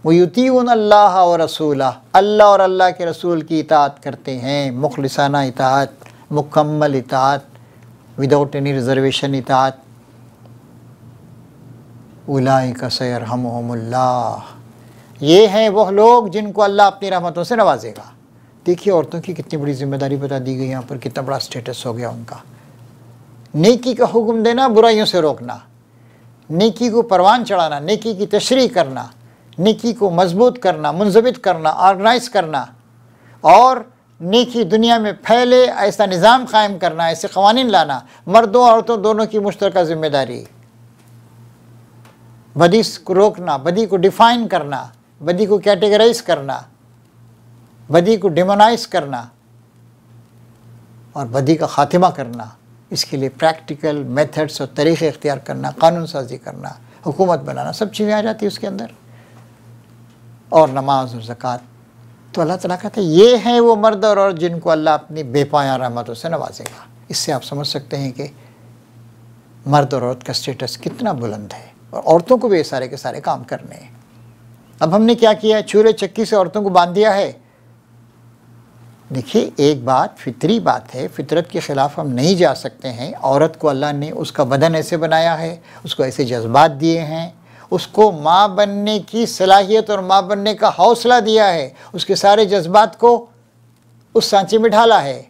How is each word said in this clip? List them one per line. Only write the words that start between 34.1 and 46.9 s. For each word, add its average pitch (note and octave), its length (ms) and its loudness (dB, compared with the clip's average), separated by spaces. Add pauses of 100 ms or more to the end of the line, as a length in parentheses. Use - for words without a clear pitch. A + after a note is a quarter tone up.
नेकी A#3 420 0
दुनिया A3+ 360 2
में G#3 260 -4
फैले, B3 400 4
ऐसा G#3 400 0
निज़ाम G#3 400 4
कायम G#3 320 0
करना, E3 320 -2
ऐसे E3 180 -6
कवानीन A3 420 2
लाना, D3+ 380 0 (220)
मर्दों A3+ 400 4
औरतों A3+ 320 2
दोनों G#3+ 240 0
की A3 140 -4
मुश्तरका G3 440 -2
जिम्मेदारी। C#3+ 640 -4 (2000)
बदी F3 260 4
को - 300 -8
रोकना, F3 440 2
बदी F3 280 -2
को F#3+ 120 -2
डिफाइन A#3 500 2
करना, C#3+ 440 -6 (300)
बदी F3 240 0
को G3 140 0
कैटेगराइज G#3 600 2
करना, C#3 460 -6 (1200)